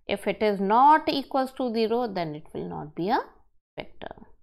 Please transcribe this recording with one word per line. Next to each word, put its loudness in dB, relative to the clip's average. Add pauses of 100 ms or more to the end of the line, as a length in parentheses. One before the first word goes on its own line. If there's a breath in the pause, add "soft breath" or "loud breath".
If -4
it -2
is 2
not 6
equals -2
to -4
zero, 0
then -6
it -12 (100)
will -8
not -8
be -4
a 2 (560)
factor. -14 (280)